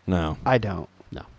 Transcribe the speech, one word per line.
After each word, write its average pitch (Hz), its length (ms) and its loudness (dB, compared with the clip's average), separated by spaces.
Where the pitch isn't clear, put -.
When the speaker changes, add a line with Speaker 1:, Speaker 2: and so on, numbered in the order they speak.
Speaker 1:
No. 80 380 2
Speaker 2:
I 127 120 6
don't. 107 320 -6
Speaker 3:
No. - 100 -12